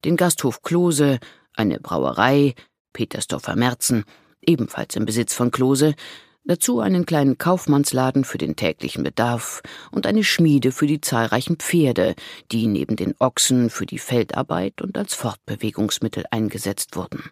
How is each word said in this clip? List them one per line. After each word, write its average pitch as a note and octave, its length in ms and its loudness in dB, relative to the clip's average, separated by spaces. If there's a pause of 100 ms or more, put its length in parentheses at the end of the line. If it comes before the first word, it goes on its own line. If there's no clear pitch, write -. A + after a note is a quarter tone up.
den E3 140 2
Gasthof D#3+ 420 0
Klose, D3 580 2 (360)
eine F#2 260 0
Brauerei, B2 720 2 (380)
Petersdorfer - 640 -6
Märzen, B2 480 0 (380)
ebenfalls - 540 0
im G#2+ 100 -2
Besitz A2 260 -2
von B2 180 0
Klose, C3+ 440 2 (500)
dazu A#3 360 0
einen F#3+ 260 2
kleinen C#3 320 2
Kaufmannsladen C#3+ 840 2
für - 120 -8
den - 180 -4
täglichen - 480 -4
Bedarf A#2 600 -2 (280)
und - 160 -2
eine G#3 160 2
Schmiede C#3+ 480 4
für D3 160 0
die D3+ 140 0
zahlreichen A#2 560 0
Pferde, B2 580 2 (380)
die A2+ 140 0
neben G#2+ 300 0
den F#2+ 220 -2
Ochsen B2 520 2
für - 160 -8
die - 120 -10
Feldarbeit - 840 -4
und F#3+ 160 -6
als G3+ 160 -6
Fortbewegungsmittel G#2+ 1160 -6
eingesetzt G#2 680 -4
wurden. - 360 -10